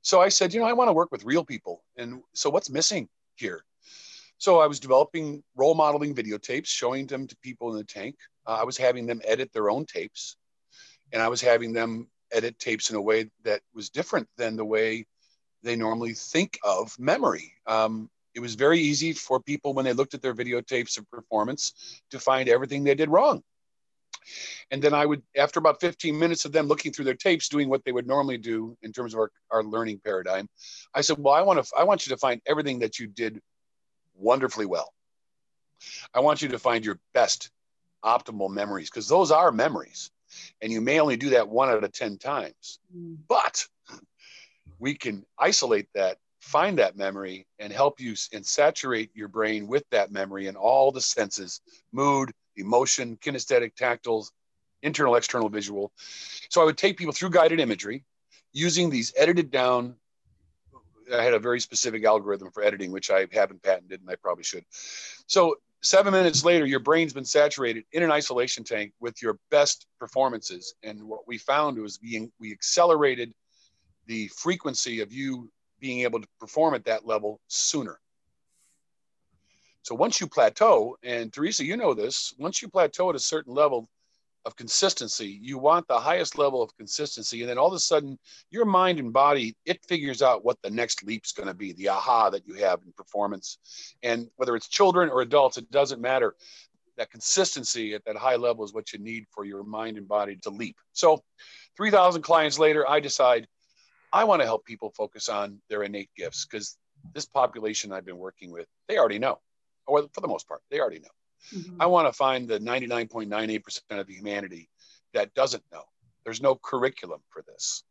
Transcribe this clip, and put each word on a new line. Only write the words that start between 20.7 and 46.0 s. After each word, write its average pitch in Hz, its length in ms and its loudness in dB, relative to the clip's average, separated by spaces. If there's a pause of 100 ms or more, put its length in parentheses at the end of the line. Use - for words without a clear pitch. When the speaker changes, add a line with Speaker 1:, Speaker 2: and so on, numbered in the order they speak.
Speaker 1:
of 107 120 -18
performance - 1000 -6
to 135 100 -12
find 131 300 2
everything 135 340 2
they 143 120 4
did 151 140 0
wrong. 226 320 4 (1300)
And 135 100 -4
then 147 120 6
I 147 120 4
would, 147 160 0 (140)
after 147 240 2
about 156 220 4
fifteen 170 360 -2
minutes 165 280 0
of 143 80 -10
them 151 140 2
looking 151 260 0
through 147 100 -10
their 131 100 0
tapes, - 360 0
doing 147 180 0
what 131 160 0
they 131 80 -4
would 123 160 -4
normally 139 300 0
do 113 440 -6
in 110 120 -14
terms 117 200 -8
of 113 60 -4
our, 107 120 0 (200)
our 110 120 2
learning 107 360 -4
paradigm, 95 480 -2 (460)
I 143 80 0
said, 147 180 0
"Well, 143 140 6
I 160 80 6
wanna, 180 220 4 (140)
I 151 60 4
want 196 240 2
you 131 40 -4
to 123 60 -4
find 123 280 0
everything 143 340 -2
that 110 200 -4
you 117 80 -8
did 110 340 -8 (760)
wonderfully 110 500 0
well. 87 280 -4 (1200)
I 123 80 2
want 151 200 4
you 151 60 -4
to 127 100 -4
find 117 280 0
your 98 140 -4 (140)
best - 380 0 (500)
optimal 110 480 0
memories, 98 400 -6
'cause 110 200 -10
those 175 200 4
are 156 220 6
memories." 113 580 -4 (520)
And 110 100 -6
you 110 100 -2
may 139 180 2
only 143 180 2
do 139 140 -4
that 117 160 4
one 123 220 2
out 107 140 2
of 98 80 -4
ten 104 260 -8
times, 127 600 -8 (160)
Speaker 2:
Mm. 170 220 -14 (100)
Speaker 1:
but - 400 0 (1120)
we 139 160 -4
can 104 300 -8 (120)
isolate 127 560 2
that, 95 240 0 (240)